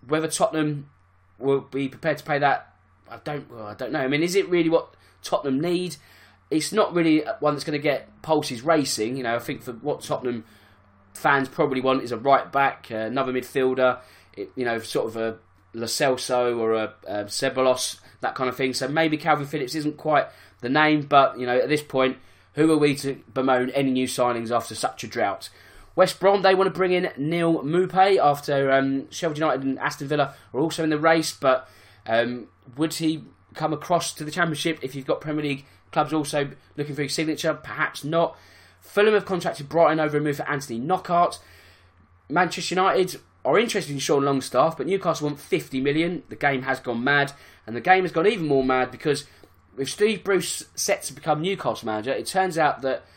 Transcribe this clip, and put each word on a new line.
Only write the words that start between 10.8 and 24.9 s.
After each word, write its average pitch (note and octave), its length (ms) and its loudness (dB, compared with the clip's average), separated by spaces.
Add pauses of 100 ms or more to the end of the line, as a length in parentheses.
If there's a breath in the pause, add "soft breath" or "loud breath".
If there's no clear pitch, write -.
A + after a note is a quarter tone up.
fans C#3 360 2
probably C3+ 320 0
want C3 200 2
is A#2+ 120 -6
a A2 40 -4
right C3+ 320 2
back, - 400 0
uh, A#2 60 -8
another B2 380 -2
midfielder, B2+ 680 0 (380 loud breath)
it, G2+ 180 -10
you B2+ 80 -6
know, A#2 160 -2
sort A2+ 280 -4
of A2 100 -8
a A2+ 200 -4 (360)
Lo A2+ 120 -6
Celso B2 720 0
or A2+ 160 2
a, G#2+ 200 -2 (120)
a G#2 200 -4
Ceballos, C3 720 0 (220 soft breath)
that A#2 120 -4
kind B2+ 160 -2
of B2 80 -6
thing. C3 160 -2
So C3 140 -4
maybe D#3 300 0
Calvin D3 280 0
Phillips C#3+ 300 -6
isn't D3+ 220 -4
quite D3 280 2 (360 loud breath)
the A#2+ 80 -6
name, D3+ 340 4
but, C#3 360 4
you B2 60 -4
know, B2 100 0
at B2+ 140 2
this D3 140 2
point, C3 340 0 (380 soft breath)
who D#3+ 160 4
are D#3 60 6
we C#3+ 180 4
to C#3 260 -6 (100)
bemoan C3 380 2
any C3+ 220 0
new B2+ 160 0
signings A#2+ 440 0
after A#2 220 -2
such - 300 -6